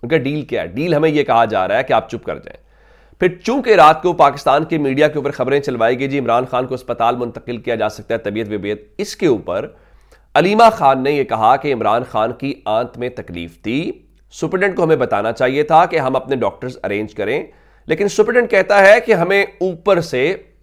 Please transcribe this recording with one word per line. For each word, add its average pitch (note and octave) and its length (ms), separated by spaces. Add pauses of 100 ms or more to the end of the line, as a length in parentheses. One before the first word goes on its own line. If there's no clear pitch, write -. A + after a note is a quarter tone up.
उनका C3+ 120
डील C#3+ 280
क्या A2 180
है? E2+ 120
डील D#3 200
हमें D#3 140
यह D3+ 140
कहा A#2 240
जा G2+ 200
रहा G2+ 120
है C3+ 60
कि C3+ 80
आप - 180
चुप - 140
कर D2 140
जाएं। - 200 (640)
फिर F3+ 240
चूंकि A#3+ 300
रात D#3+ 280
को F3+ 100
पाकिस्तान C#3+ 520
के D#3 140
मीडिया C#3+ 300
के D3+ 100
ऊपर C3+ 120
खबरें C3 300
चलवाई B2 360
गई, C3+ 120
"जी, C3+ 100
इमरान A#2+ 260
खान B2+ 220
को B2 80
अस्पताल B2 420
मुंतकिल A#2+ 420
किया A#2 180
जा G#2+ 120
सकता G#2 260
है, A2+ 40
तबीयत G#2 300
वबीयत", G#2 520
इसके G#2 280
ऊपर G2 500 (560)
अलीमा G#3 360
खान C3+ 320
ने C#3 80
यह C#3+ 140
कहा A2+ 320
कि D3 140
इमरान A2+ 340
खान A#2 280
की C#3 360
आंत A2+ 300
में B2 160
तकलीफ E2+ 420
थी, C3 460 (280)
सुपरिटेंडेंट F#3 460
को F#3+ 60
हमें D#3+ 160
बताना A2 340
चाहिए C3 320
था D#3+ 220
कि F3 100
हम C3+ 180
अपने C3+ 220
डॉक्टर्स B2 400
अरेंज G#2 360
करें, B2 360 (400)
लेकिन F#3+ 200
सुपरिटेंडेंट A3+ 420
कहता G3+ 300
है G3 200
कि A3+ 120
हमें F#3+ 500
ऊपर F#3 380
से D3+ 640